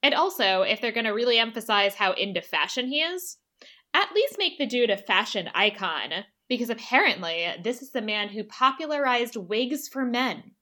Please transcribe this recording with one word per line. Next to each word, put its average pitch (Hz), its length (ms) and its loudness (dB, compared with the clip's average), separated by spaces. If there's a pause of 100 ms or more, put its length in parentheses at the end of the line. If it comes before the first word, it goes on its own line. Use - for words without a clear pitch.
And 277 120 4
also, 202 480 2
if - 180 0
they're 233 100 -2
gonna 220 240 -2
really 233 240 4
emphasize 220 560 2
how 190 200 2
into 190 260 -2
fashion 175 480 -2
he 294 140 -2
is, 359 340 -6 (580)
at 392 180 2
least 480 260 2
make 370 200 -2
the 277 80 0
dude 240 240 2
a 196 60 2
fashion 196 580 0
icon, 185 560 0 (380)
because 240 220 -2
apparently 185 760 0 (160)
this 240 180 -4
is 262 120 -18
the 247 100 -4
man 208 260 -4
who 208 140 -8
popularized 262 920 0
wigs 233 500 -2
for 269 180 -4
men. 240 380 -2 (200)